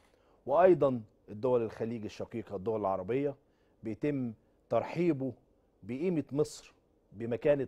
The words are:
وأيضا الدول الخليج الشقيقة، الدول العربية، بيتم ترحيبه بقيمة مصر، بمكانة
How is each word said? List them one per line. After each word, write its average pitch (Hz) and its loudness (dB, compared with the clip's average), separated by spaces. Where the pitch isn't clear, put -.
وأيضا 143 6
الدول 120 2
الخليج 113 -6
الشقيقة، 101 -10
الدول 107 -4
العربية، 101 -2
بيتم 123 -4
ترحيبه 135 0
بقيمة 143 -2
مصر، - -4
بمكانة 123 0